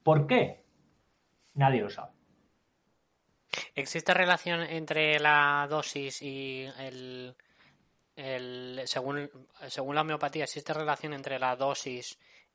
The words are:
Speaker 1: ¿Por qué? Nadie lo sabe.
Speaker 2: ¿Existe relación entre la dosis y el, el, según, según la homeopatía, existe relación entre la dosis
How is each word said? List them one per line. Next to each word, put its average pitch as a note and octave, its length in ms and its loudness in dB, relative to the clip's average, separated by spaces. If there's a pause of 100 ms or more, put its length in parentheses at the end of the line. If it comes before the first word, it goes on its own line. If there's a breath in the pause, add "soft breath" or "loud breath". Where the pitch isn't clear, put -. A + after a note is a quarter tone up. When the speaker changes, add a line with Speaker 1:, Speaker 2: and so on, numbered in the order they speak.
Speaker 1:
¿Por D3+ 240 6
qué? - 380 2 (880)
Nadie C3+ 280 6
lo G2+ 80 -4
sabe. - 220 -14 (1600 loud breath)
Speaker 2:
¿Existe D#3+ 380 -2
relación F3 480 2
entre D#3 580 0
la D3 500 6
dosis C#3+ 520 -4
y C3+ 440 -8 (140)
el, B2+ 560 -12 (800 soft breath)
el, B2+ 680 -8
según, C#3 440 -4 (380)
según C3+ 280 -4
la D3+ 60 2
homeopatía, D3 440 -2
existe D3+ 280 -6
relación D3+ 400 -2
entre C3+ 260 -6
la B2+ 160 2
dosis C3 640 -4 (380 soft breath)